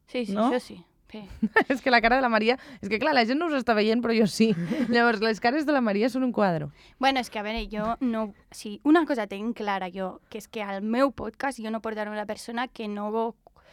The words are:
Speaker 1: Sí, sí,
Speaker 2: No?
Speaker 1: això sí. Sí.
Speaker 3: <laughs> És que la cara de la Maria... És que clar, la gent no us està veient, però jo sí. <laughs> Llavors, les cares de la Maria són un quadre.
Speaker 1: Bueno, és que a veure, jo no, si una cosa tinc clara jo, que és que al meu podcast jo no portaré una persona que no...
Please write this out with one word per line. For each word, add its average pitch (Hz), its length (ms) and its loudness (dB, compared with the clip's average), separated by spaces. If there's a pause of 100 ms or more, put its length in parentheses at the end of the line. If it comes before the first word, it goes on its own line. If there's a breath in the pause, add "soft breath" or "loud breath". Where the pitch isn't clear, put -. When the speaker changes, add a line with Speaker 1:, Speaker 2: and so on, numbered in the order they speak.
Speaker 1:
Sí, 247 180 -4
sí, 196 60 -6
Speaker 2:
No? 208 180 2
Speaker 1:
això 247 120 0
sí. 190 200 -18 (300)
Sí. 214 160 -16 (140)
Speaker 3:
<laughs> - 280 2
És 269 120 0
que 262 100 2
la 240 80 6
cara 226 160 4
de 269 60 2
la 247 80 0
Maria... 226 280 2 (240 loud breath)
És 202 60 -10
que 214 100 -2
clar, 285 160 0
la 240 120 4
gent 254 120 0
no 339 100 -2
us 311 60 -2
està 240 220 2
veient, 220 260 2
però 233 160 0
jo 220 100 4
sí. 220 280 2
<laughs> 185 340 -2
Llavors, 233 320 4
les 220 200 0
cares 277 240 2
de 294 80 2
la 269 80 2
Maria 208 280 2
són 254 140 -2
un 247 80 0
quadre. 165 380 0 (280 soft breath)
Speaker 1:
Bueno, 262 220 2
és 240 100 -6
que 220 100 -8
a 202 40 -6
veure, 214 260 -6
jo 214 300 -4
no, 220 340 -4 (160)
si - 360 -14
una 311 200 6
cosa 233 220 -2
tinc 208 300 -6
clara 196 360 -4
jo, 190 360 -6
que - 80 -12
és 196 100 -14
que 220 160 -10
al 196 180 -6
meu 240 300 0
podcast 247 500 -8
jo 220 80 -8
no 220 120 -6
portaré 214 280 -6
una 214 160 -6
persona 233 440 -8
que 220 180 -10
no... 208 480 -4 (380 soft breath)